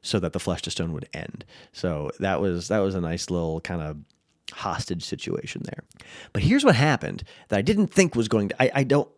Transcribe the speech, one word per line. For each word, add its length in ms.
so 180
that 140
the 60
flesh 240
to 80
stone 220
would 200
end. 320
So 480
that 220
was, 280
that 100
was 160
a 60
nice 280
little 300
kinda 360
hostage 500
situation 640
there. 180
But 100
here's 220
what 100
happened 480
that 80
I 40
didn't 260
think 280
was 120
going 220
to, 120
I, 140
I 80
don't 340